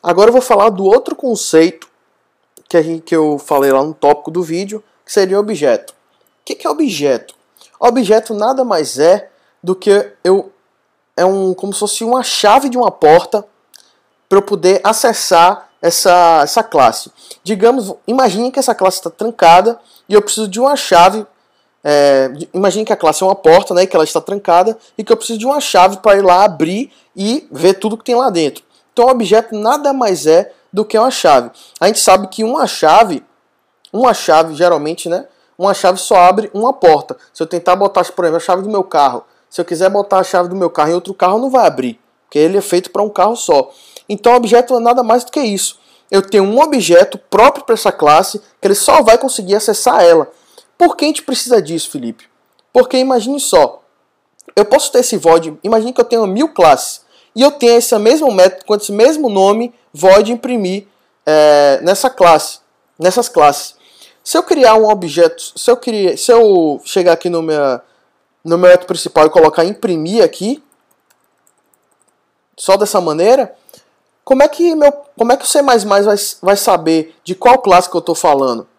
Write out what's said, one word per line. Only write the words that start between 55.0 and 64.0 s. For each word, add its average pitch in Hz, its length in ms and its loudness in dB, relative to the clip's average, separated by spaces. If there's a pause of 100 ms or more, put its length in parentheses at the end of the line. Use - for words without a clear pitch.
void, 165 460 0
imagine 220 280 -2
que 254 80 -4
eu 233 60 2
tenho 226 220 -2
mil 233 220 -2
classes, 156 520 0 (340)
e 220 60 -2
eu 277 80 4
tenho 240 280 2
esse 240 200 0
mesmo 254 340 0
método, 185 340 0
com 208 100 -2
esse 208 160 -10
mesmo 269 360 0
nome, 208 460 0 (180)
void 190 400 2
imprimir, 220 560 -6 (380)
é, 147 560 4
nessa 202 300 -2
classe, 170 480 2 (400)
nessas 185 280 -2
classes. 147 460 0 (500)